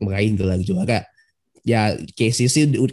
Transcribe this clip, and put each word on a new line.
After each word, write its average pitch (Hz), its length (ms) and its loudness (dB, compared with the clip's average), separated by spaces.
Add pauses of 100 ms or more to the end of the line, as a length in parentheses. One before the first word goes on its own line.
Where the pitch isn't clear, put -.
meraih 101 320 0
gelar 92 240 0
juara. 123 480 -2 (560)
Ya, 110 320 0 (160)
case 120 400 0
sih, 147 160 4 (240)